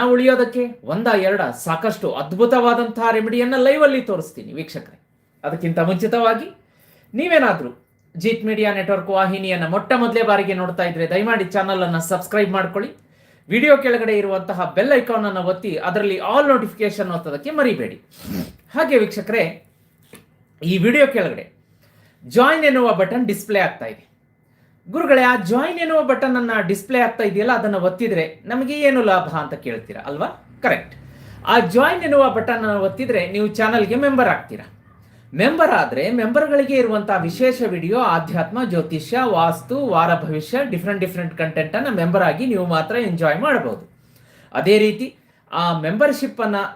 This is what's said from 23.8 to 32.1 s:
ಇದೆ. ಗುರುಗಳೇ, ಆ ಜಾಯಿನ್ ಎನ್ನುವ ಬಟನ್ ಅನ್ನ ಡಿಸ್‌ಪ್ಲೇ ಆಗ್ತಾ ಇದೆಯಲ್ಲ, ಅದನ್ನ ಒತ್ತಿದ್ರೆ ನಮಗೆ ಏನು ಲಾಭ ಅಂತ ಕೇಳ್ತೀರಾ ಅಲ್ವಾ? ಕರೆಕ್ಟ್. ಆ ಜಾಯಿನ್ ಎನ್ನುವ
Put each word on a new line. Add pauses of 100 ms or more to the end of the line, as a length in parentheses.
ಇದೆ. (840)
ಗುರುಗಳೇ,
ಆ
ಜಾಯಿನ್
ಎನ್ನುವ
ಬಟನ್
ಅನ್ನ (160)
ಡಿಸ್‌ಪ್ಲೇ
ಆಗ್ತಾ
ಇದೆಯಲ್ಲ,
ಅದನ್ನ
ಒತ್ತಿದ್ರೆ
ನಮಗೆ
ಏನು
ಲಾಭ
ಅಂತ
ಕೇಳ್ತೀರಾ
ಅಲ್ವಾ? (340)
ಕರೆಕ್ಟ್. (520)
ಆ
ಜಾಯಿನ್
ಎನ್ನುವ